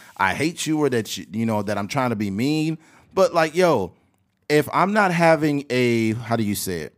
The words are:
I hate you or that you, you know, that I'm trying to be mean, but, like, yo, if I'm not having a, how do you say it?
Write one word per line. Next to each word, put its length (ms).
I 160
hate 340
you 160
or 60
that 280
you, 140
you 140
know, 180
that 140
I'm 100
trying 220
to 80
be 140
mean, 460
but, 200
like, 220
yo, 380
if 240
I'm 180
not 220
having 560
a, 460
how 200
do 80
you 100
say 280
it? 160